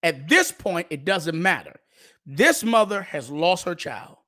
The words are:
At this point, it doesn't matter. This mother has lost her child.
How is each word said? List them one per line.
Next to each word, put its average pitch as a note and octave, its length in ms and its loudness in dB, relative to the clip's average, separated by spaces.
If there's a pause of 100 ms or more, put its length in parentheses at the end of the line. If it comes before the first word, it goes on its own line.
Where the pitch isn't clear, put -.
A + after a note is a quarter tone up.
At D3+ 260 -2
this F4 240 4
point, F3 380 -6
it D3 160 -6
doesn't E3 340 -2
matter. E3+ 400 -2 (460)
This F3+ 360 2
mother G#3+ 380 2
has C#3 300 -10
lost E3+ 340 0
her F3 120 -6
child. A#2 520 -12